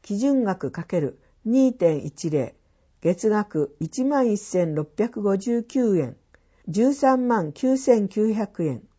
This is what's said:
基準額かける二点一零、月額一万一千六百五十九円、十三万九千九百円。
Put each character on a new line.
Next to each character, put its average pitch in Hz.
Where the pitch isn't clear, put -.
基 202
準 262
額 185
か 165
け 175
る -
二 254
点 165
一 -
零、 147
月 175
額 208
一 160
万 262
一 208
千 170
六 151
百 226
五 196
十 233
九 233
円、 131
十 233
三 262
万 196
九 262
千 226
九 214
百 202
円。 131